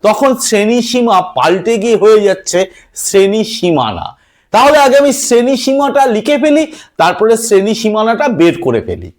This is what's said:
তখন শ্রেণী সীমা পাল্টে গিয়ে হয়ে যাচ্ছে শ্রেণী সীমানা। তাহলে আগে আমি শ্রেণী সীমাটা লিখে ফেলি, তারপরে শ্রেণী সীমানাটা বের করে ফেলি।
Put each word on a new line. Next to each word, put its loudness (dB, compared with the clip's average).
তখন 0
শ্রেণী 0
সীমা 0
পাল্টে 0
গিয়ে 0
হয়ে 6
যাচ্ছে -2
শ্রেণী 0
সীমানা। -2
তাহলে 4
আগে 4
আমি 2
শ্রেণী 2
সীমাটা 0
লিখে -2
ফেলি, 2
তারপরে 2
শ্রেণী 0
সীমানাটা -2
বের 4
করে -2
ফেলি। -10